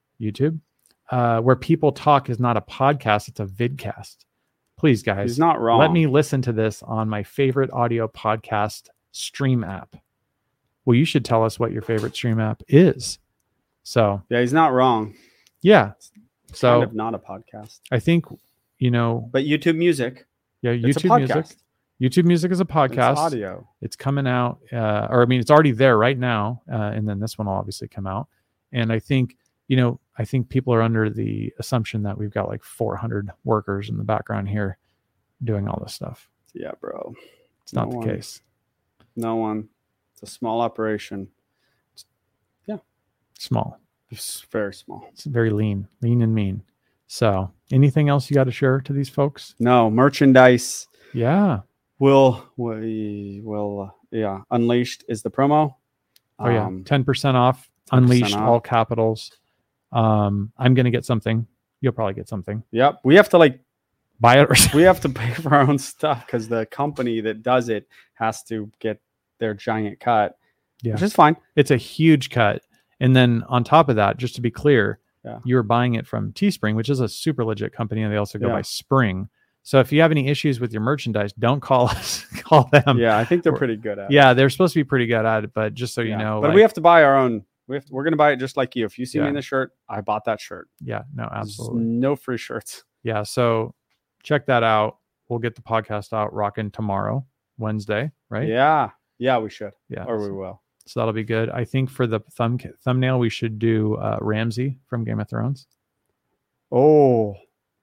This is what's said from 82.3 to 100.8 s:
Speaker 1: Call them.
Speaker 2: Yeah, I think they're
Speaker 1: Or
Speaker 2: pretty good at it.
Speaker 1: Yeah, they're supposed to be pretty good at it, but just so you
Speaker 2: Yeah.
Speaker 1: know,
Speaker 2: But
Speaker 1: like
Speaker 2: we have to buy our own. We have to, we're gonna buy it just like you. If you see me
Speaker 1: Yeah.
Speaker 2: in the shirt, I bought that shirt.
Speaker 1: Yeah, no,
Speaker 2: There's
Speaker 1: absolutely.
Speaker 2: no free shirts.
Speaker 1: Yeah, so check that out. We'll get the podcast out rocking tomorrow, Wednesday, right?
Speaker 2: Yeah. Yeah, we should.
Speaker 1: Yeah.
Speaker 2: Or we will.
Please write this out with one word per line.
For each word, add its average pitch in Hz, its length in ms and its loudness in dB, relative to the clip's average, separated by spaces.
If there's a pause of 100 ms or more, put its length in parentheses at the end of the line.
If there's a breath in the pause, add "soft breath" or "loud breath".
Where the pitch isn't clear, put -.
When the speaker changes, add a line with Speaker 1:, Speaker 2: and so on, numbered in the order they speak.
Speaker 1:
Call 147 300 6
them. 135 260 6
Speaker 2:
Yeah, 113 220 4
I 113 40 2
think 170 200 0
they're 247 100 2
Speaker 1:
Or - 60 -2
Speaker 2:
pretty 117 180 -2
good 107 220 -8
at 98 100 -10
it. 139 60 0
Speaker 1:
Yeah, 135 180 8
they're 135 160 4
supposed 180 240 0
to 165 60 0
be 147 40 2
pretty 131 220 0
good 113 220 0
at 110 160 0
it, 104 100 -10
but 107 220 -4
just 120 180 -8
so 120 80 -6
you 117 100 -2
Speaker 2:
Yeah. 107 60 -4
Speaker 1:
know, 107 240 -4
Speaker 2:
But 147 60 2
Speaker 1:
like 160 80 4
Speaker 2:
we 208 80 8
have 220 100 2
to 170 80 -8
buy 170 220 8
our 139 120 6
own. 120 300 0 (220)
We 131 80 -10
have 139 100 -10
to, - 80 -20
we're 135 100 -6
gonna 160 120 0
buy 147 160 4
it 131 60 0
just 131 200 -8
like 127 180 -4
you. 117 100 -2
If - 120 -10
you 123 80 -8
see 147 140 -6
me 147 60 0
Speaker 1:
Yeah. 143 40 -2
Speaker 2:
in 143 60 -4
the 139 80 -6
shirt, 131 300 -4 (140)
I 107 140 -8
bought 107 240 -4
that 110 160 -4
shirt. - 260 -16 (140)
Speaker 1:
Yeah, 110 220 -10 (100)
no, 110 180 -10
Speaker 2:
There's 107 100 -10 (180)
Speaker 1:
absolutely. 117 240 -6
Speaker 2:
no 123 320 -2
free 127 220 -10
shirts. - 460 -14 (200)
Speaker 1:
Yeah, 110 180 -4
so 117 540 -2 (480)
check 147 240 -2
that 120 160 2
out. 110 340 0 (320)
We'll 120 100 -4
get 113 160 -6
the - 60 -20
podcast 107 520 -6
out 107 200 -4
rocking 104 380 -6
tomorrow, 107 540 -4 (320)
Wednesday, 107 540 -6 (180)
right? 110 180 -6
Speaker 2:
Yeah. 131 420 2 (300)
Yeah, 123 180 0
we 110 120 -4
should. 101 240 -14 (160)
Speaker 1:
Yeah. 101 160 -12
Speaker 2:
Or 113 140 -4
we 101 120 -6
will. 95 300 -12 (240)